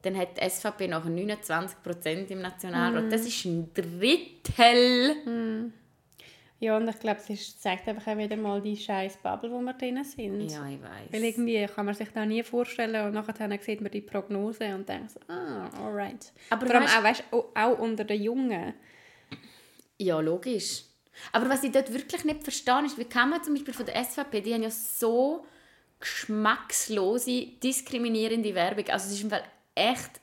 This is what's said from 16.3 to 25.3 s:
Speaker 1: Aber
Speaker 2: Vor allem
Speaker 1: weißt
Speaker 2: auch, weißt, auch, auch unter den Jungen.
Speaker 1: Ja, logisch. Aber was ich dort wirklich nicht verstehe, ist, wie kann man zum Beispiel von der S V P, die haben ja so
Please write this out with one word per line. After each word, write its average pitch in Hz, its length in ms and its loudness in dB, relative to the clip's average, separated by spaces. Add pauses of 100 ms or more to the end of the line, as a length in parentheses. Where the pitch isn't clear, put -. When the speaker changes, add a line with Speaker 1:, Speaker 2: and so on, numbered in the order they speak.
Speaker 1:
Aber 233 160 0
Speaker 2:
Vor 247 100 4
allem 269 100 10
Speaker 1:
weißt 226 120 8
Speaker 2:
auch, 214 60 4
weißt, 233 280 4
auch, 233 220 2
auch 226 260 4
unter 220 260 0
den 214 180 0
Jungen. 226 500 0 (1200)
Speaker 1:
Ja, 175 240 2
logisch. 180 640 -2 (500)
Aber 254 160 4
was 269 140 2
ich 262 80 0
dort 269 220 2
wirklich - 320 -6
nicht 302 180 0
verstehe, 269 420 2
ist, 285 120 -4
wie 233 80 -4
kann 247 240 2
man 330 140 0
zum 302 100 0
Beispiel 277 200 -4
von 233 120 -6
der - 120 -6
S 240 180 -2
V 285 80 -2
P, 226 180 -2
die 226 120 -2
haben 226 100 0
ja 220 80 -2
so 247 760 2 (540)